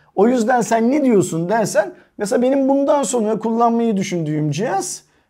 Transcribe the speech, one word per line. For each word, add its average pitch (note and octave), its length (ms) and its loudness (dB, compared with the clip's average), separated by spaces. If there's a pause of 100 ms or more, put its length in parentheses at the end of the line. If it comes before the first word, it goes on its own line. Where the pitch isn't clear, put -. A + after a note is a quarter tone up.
(160)
O G3 120 4
yüzden A#3+ 340 2
sen A3+ 300 0
ne D4 120 0
diyorsun F3 460 0
dersen A3+ 420 0 (260)
mesela G#3+ 240 -2
benim C4 280 2
bundan C#4 340 2
sonra G#3+ 360 -2
kullanmayı A#3 580 0
düşündüğüm D#3 540 -2
cihaz, B3+ 520 -6 (260)